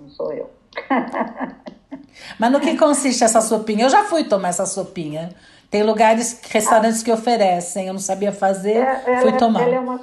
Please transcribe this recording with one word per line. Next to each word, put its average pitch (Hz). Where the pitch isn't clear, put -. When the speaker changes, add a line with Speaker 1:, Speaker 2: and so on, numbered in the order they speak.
Speaker 1:
não 143
sou -
eu. -
<laughs> -
Speaker 2:
Mas 233
no 285
que -
consiste 269
essa 226
sopinha? 220
Eu 269
já 415
fui 330
tomar 190
essa 185
sopinha. 170
Tem 208
lugares, 220
restaurantes 220
que 233
oferecem. 196
Eu 190
não 196
sabia 196
fazer, 196
Speaker 1:
É, 262
ela 247
Speaker 2:
fui 226
Speaker 1:
é, 226
Speaker 2:
tomar. 240
Speaker 1:
ela 247
é 254
uma 247